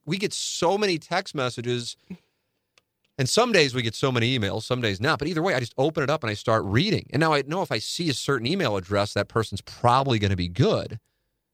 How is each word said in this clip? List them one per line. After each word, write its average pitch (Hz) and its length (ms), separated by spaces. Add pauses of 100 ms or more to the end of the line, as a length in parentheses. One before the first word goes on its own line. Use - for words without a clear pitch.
we 165 120
get 190 160
so - 440
many 196 220
text 185 340
messages, 123 600 (1200)
and 127 120
some 233 240
days 147 200
we 127 80
get 113 140
so 139 160
many 123 260
emails, 101 260
some 123 180
days 98 180
not. 143 200
But 143 100
either 160 120
way, 185 120
I 127 80
just 120 160
open 147 260
it 127 60
up 156 140
and 113 80
I - 20
start 110 320
reading. 135 460
And 147 100
now 160 120
I 143 100
know 156 180
if 156 100
I 117 80
see 170 300
a 131 40
certain 117 320
email 143 300
address, 98 380
that 101 160
person's 107 320
probably 135 580
gonna 98 160
be 87 140
good 117 500 (540)